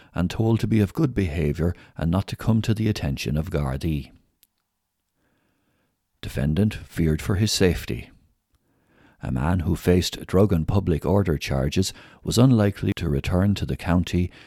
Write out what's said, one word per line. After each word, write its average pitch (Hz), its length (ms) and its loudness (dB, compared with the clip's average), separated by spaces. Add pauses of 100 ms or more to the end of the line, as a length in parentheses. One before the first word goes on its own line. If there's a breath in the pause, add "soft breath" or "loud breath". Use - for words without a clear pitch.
(140)
and 90 160 -2
told 113 300 0
to - 80 -2
be 107 120 2
of 101 140 0
good 147 220 0
behaviour 78 580 0 (240 loud breath)
and 82 140 0
not 95 160 0
to - 80 -8
come 113 260 0
to 107 140 0
the 110 120 -2
attention 71 480 -2
of 78 140 -2
Gardaí. 71 600 -4 (2000)
Defendant 78 540 -2
feared 78 460 -2
for - 140 -2
his 104 160 2
safety. - 600 0 (1080 soft breath)
A 60 120 -6
man 78 280 0
who 80 140 0
faced - 520 0
drug 92 260 4
and 80 120 0
public 90 400 0
order 90 320 2
charges 69 540 -2 (320 loud breath)
was - 140 -2
unlikely 107 580 4
to 85 140 -4
return 90 460 2
to - 100 -4
the 71 100 -4
county 87 560 0 (160 loud breath)